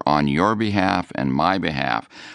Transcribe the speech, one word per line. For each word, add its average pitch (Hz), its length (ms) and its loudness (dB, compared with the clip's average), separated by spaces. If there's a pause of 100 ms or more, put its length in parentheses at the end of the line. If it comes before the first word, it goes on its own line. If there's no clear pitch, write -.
on 73 220 2
your 87 260 2
behalf 98 600 0
and 65 160 0
my 85 260 2
behalf. 67 500 -2 (260)